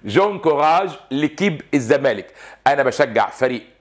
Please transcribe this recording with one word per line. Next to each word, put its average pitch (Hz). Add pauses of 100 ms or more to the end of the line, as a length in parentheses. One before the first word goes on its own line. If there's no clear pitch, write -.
j'encourage 165 (220)
l'équipe 151 (100)
الزمالك. 127 (340)
أنا 139
بشجع 117
فريق 123 (180)